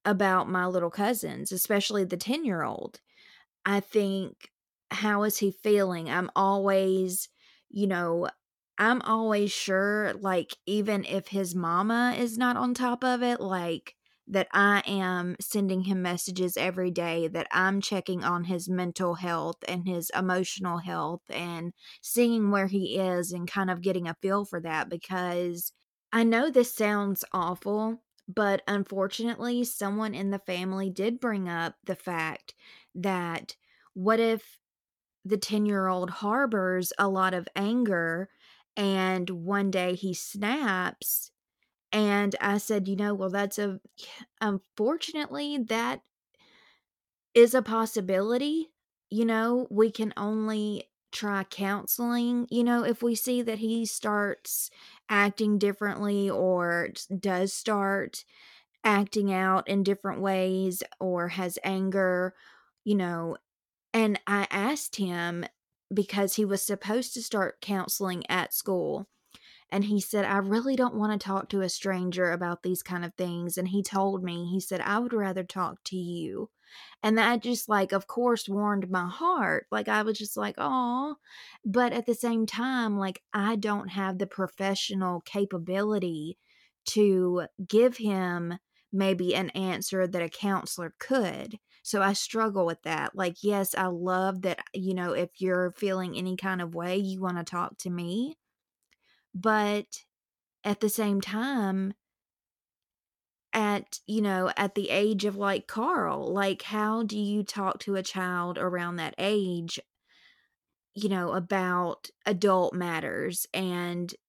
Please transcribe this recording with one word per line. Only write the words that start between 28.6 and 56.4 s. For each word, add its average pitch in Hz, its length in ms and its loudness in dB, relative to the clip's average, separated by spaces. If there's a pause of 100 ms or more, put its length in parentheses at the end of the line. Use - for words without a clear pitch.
unfortunately, 220 960 -2
someone 214 500 -2
in 196 160 -2
the 196 80 -2
family 190 520 -4
did 208 300 -2
bring 202 280 -2
up 170 360 -4
the 185 120 -4
fact 160 580 -6 (400)
that 175 640 -4 (380)
what 214 260 2
if 226 400 0 (640)
the 202 140 0
ten-year-old 196 720 0
harbors 202 880 2
a 196 100 4
lot 185 260 2
of 180 220 -4
anger 196 720 2 (460)
and 190 540 2
one 190 400 0
day 180 240 2
he 180 200 -4
snaps? 202 1160 -2 (600)
And 202 480 4
I 202 180 2
said, 202 300 0
"You 196 80 -2
know, 208 180 0
well, 190 160 -2
that's 202 280 -2
a, 202 220 -4 (300)
<sighs> - 320 -20
unfortunately, 285 1160 -2
that 233 440 -2 (1300)
is 233 200 10
a 254 80 4
possibility." 226 1120 0 (380)
You 226 160 2
know, 226 440 2
we 214 200 6
can 214 260 -4
only 214 720 -2 (220)
try 202 320 -2
counseling, 240 1080 0
you 233 140 2
know, 240 180 4
if 233 200 0
we 233 120 2
see 247 280 0
that 226 160 -2
he 226 260 0
starts - 880 -2 (400)
acting 208 480 4
differently 202 720 0
or 175 640 2